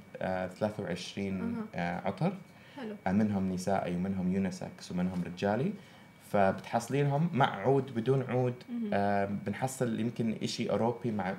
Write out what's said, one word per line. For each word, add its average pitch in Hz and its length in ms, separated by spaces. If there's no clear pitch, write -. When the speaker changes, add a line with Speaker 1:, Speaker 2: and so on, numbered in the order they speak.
Speaker 1:
آه، 92 300
ثلاثة 104 360
وعشرين، 95 580
Speaker 2:
أها. 214 240
Speaker 1:
آه، 87 320
عطر. 165 260
Speaker 2:
حلو. 214 180
Speaker 1:
آه، 92 40
منهم 98 420
نسائي 90 420
ومنهم 92 380
يونيسكس - 580
ومنهم 90 320
رجالي. 104 500
فبتحصلينهم 131 1000
مع 131 220
عود، 131 400
بدون 127 340
عود. 123 240
Speaker 2:
مهم. 233 240
Speaker 1:
آه، 101 320
بنحصل 131 760
يمكن 113 440
إشي - 260
أوروبي 113 420
مع، 98 280